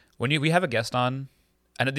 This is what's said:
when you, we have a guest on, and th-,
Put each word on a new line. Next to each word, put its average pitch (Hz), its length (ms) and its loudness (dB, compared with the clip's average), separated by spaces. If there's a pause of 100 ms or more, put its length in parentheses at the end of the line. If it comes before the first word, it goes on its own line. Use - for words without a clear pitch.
(180)
when 120 140 -2
you, 156 80 2
we 151 120 2
have 180 120 4
a 180 40 0
guest 113 280 -2
on, 131 320 -2 (520)
and 127 80 0
th-, 135 120 0